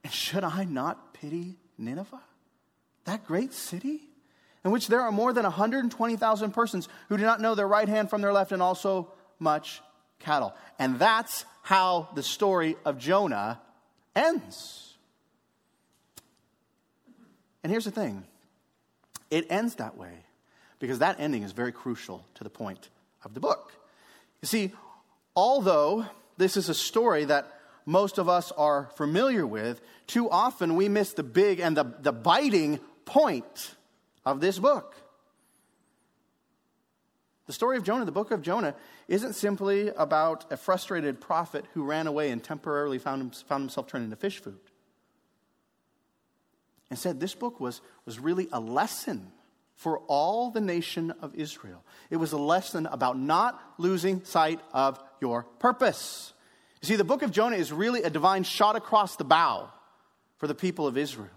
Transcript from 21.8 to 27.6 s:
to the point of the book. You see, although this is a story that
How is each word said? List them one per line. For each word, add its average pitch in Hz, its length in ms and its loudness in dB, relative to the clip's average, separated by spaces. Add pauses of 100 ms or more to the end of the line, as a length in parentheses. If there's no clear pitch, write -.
to - 100 -16
the 104 60 -14
point 98 380 -12 (340)
of 104 120 -18
the 131 60 -10
book. - 320 -4 (680)
You - 60 -10
see, 202 260 0 (640)
although 196 720 4 (300)
this 190 200 2
is 175 120 -2
a 160 60 -2
story 208 500 2
that 143 280 2 (320)